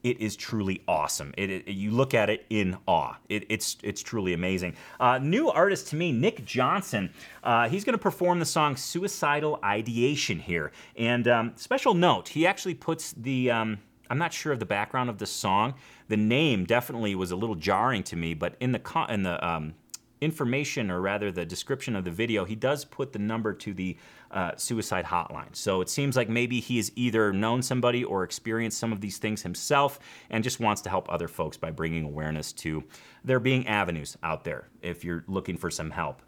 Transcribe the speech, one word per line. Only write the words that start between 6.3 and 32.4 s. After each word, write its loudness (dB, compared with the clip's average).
Johnson. 0
Uh, 4
he's -2
gonna 2
perform 2
the 2
song 2
Suicidal -2
Ideation 2
here. -4
And, 2
um, 4
special 2
note, 4
he 0
actually 0
puts -6
the, 0
um, 0
I'm -2
not -2
sure -2
of 0
the -4
background 0
of -6
the -6
song. 2
The 2
name 4
definitely 0
was -2
a -2
little -2
jarring 2
to -8
me, -2
but -4
in 0
the 0
co-, -2
in -2
the, -2
um, -2
information, -2
or -2
rather 0
the -4
description -4
of -2
the -4
video, 0
he -6
does -2
put -8
the -10
number -2
to -8
the, -4
uh, -2
suicide -2
hotline. -4
So 0
it -2
seems 0
like 4
maybe 0
he -2
has 0
either 4
known 2
somebody 2
or 0
experienced -4
some -2
of -2
these -6
things -2
himself 2
and 0
just -4
wants 2
to -4
help -2
other -2
folks -4
by -6
bringing -2
awareness -4